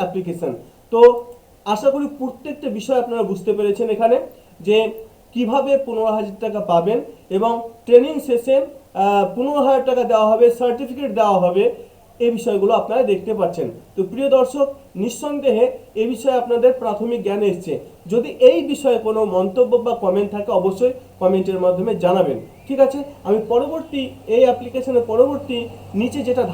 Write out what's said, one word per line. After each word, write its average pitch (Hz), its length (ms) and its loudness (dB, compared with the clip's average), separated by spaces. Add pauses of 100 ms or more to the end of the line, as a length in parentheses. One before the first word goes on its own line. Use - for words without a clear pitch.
application। 170 480 -6 (400)
তো 240 340 6 (400)
আশা 214 240 0
করি 285 180 0 (120)
প্রত্যেকটা 262 500 -10
বিষয় 220 300 -2
আপনারা 233 240 -2
বুঝতে 196 300 -4
পেরেছেন 208 360 -2
এখানে 226 300 2 (420)
যে 214 300 2 (420)
কিভাবে 269 520 0
পনেরো 220 200 -2
হাজার 214 340 -2
টাকা 214 200 -6
পাবেন 180 420 0 (280)
এবং 226 320 0 (240)
ট্রেনিং 269 340 4
শেষে, 262 380 0
আহ, 202 680 0 (100)
পনেরো 277 260 0
হাজার 262 240 2
টাকা 247 180 0
দেওয়া 220 280 2
হবে, 240 180 6
সার্টিফিকেট 247 640 -2
দেওয়া 208 280 2
হবে, 185 320 2 (480)
এই 240 120 2
বিষয়গুলো 196 420 0
আপনারা 220 300 0
দেখতে 208 300 -2
পাচ্ছেন। 170 340 -2 (280)
তো 190 80 -2
প্রিয় 269 260 -4
দর্শক, 269 380 2 (280)
নিঃসন্দেহে 240 800 -2 (180)
এ 220 120 0
বিষয়ে 262 260 -2
আপনাদের 240 400 2
প্রাথমিক 226 500 -4
জ্ঞান 202 200 -2
এসছে। 170 360 -2 (280)
যদি 226 220 -2 (100)
এই 330 220 8
বিষয়ে 269 360 0
কোনো 220 280 -2
মন্তব্য 196 520 2
বা 233 180 -2
কমেন্ট 202 360 -2
থাকে 202 200 -6
অবশ্যই 190 420 0 (260)
কমেন্টের 185 400 0
মাধ্যমে 180 360 0
জানাবেন, 175 440 2 (280)
ঠিক 269 120 -2
আছে? 277 240 2 (200)
আমি 208 240 0
পরবর্তী, 277 640 -2 (180)
এই 233 160 4
অ্যাপ্লিকেশনের 247 640 0
পরবর্তী 240 600 0 (280)
নিচে 247 260 -2
যেটা 247 220 -2 (100)